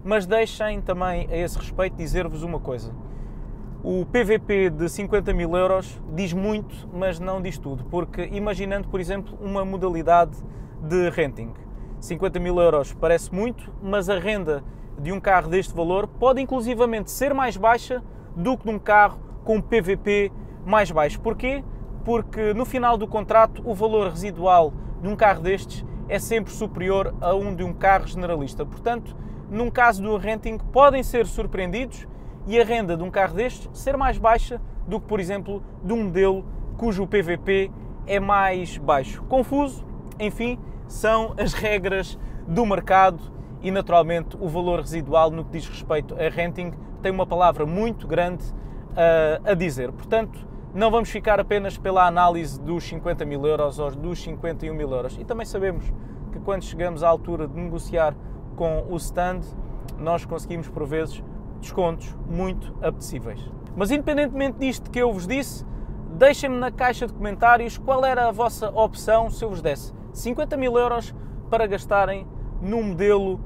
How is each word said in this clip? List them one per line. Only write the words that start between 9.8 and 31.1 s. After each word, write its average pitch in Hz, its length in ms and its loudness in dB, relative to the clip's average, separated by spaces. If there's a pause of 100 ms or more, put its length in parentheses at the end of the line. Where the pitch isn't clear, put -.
de 175 280 2
renting, 120 440 -4 (460)
cinquenta 180 400 -2
mil 175 200 0
euros 151 340 6
parece 165 400 2
muito, 220 380 -4 (100)
mas 196 280 0
a 202 80 2
renda 170 460 -2 (360)
de 143 120 -4
um 196 80 -4
carro 175 300 4
deste 180 240 0
valor 175 340 0
pode 262 340 2
inclusivamente 233 680 -2
ser 285 220 0
mais 254 220 0
baixa 233 480 2 (320)
do 196 220 0
que - 80 -10
de 220 60 -4
um 208 80 -2
carro 208 400 6 (240)
com 220 180 2
P 226 200 2
V 180 160 0
P 202 340 2 (340)
mais 202 240 4
baixo. 151 320 2
Porquê? 254 420 -2 (400)
Porque 220 520 0
no 247 100 -2
final 240 320 2
do 208 100 -4
contrato 220 560 4
o 226 120 -4
valor 208 340 2
residual 170 640 4 (260)
de 170 80 -4
um 208 80 -2
carro 196 260 6
destes 190 440 -2 (240)
é 202 80 0
sempre 226 340 -2
superior 196 720 0
a 180 140 2
um 202 200 -2
de 175 80 -4
um 175 100 -4
carro 190 340 4
generalista. 170 560 -4
Portanto, 233 520 -4 (340)
num 226 220 -2
caso 233 320 4
do 214 120 0
renting, 214 440 -4 (120)
podem 269 300 8
ser 233 240 2